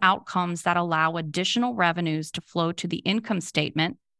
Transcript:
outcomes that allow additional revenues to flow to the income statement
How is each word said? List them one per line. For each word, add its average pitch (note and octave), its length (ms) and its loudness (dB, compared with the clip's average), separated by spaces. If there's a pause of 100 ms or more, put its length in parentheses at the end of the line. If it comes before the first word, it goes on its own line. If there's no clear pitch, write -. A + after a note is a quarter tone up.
outcomes F3+ 600 2
that F3 160 2
allow E3 400 2
additional F#3 580 0
revenues E3 560 0
to F3 100 -8
flow E3+ 300 -2
to E3+ 160 -6
the E3+ 120 -4
income G#3 420 -2
statement D#3 560 -2 (220)